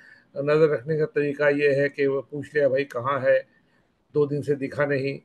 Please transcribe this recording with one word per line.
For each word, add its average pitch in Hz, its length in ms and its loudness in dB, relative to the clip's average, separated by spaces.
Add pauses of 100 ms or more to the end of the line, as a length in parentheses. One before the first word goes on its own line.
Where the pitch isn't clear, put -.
(380)
नज़र 151 320 4
रखने 147 280 -4
का 151 80 0
तरीका 147 440 0
ये 143 320 2
है 143 80 0
कि 139 160 -2
वो 135 160 0
पूछ 143 340 -12
लिया, 143 140 4
"भाई 135 140 0
कहाँ 135 360 -4
है? 131 280 2 (680)
दो 147 120 2
दिन 143 160 -4
से 139 140 -2
दिखा 135 300 -4
नहीं।" 139 400 -4